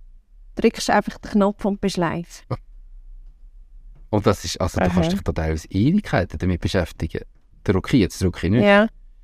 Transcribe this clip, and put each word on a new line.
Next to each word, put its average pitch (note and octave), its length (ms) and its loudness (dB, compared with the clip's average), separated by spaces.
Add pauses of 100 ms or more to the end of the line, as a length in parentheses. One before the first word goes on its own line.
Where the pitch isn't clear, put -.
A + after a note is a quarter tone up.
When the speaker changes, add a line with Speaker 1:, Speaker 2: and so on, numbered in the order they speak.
(560)
Speaker 1:
drückst - 340 0
einfach - 280 0
den - 120 -16
Knopf G3+ 340 2
und G3+ 160 -2
bist F#3+ 180 -2
live. E3+ 440 -4 (1700)
Speaker 2:
Und G#2 160 0
das G#2 180 2
ist, - 160 -6
also - 200 -2
du - 60 2
Speaker 1:
Aha. - 60 0
Speaker 2:
kannst F3 200 2
dich G3 100 -4
da E2 100 -2
teilweise D#2+ 380 -4
Ewigkeiten C3 680 0
damit F2+ 220 -2
beschäftigen. - 600 -4 (400)
Druck F#2 320 0
ich A#2+ 60 6
jetzt, E2+ 220 0
druck F2+ 200 -2
ich F2 80 0
nicht. G#2+ 140 4
Speaker 1:
Ja. G#3 240 6 (360)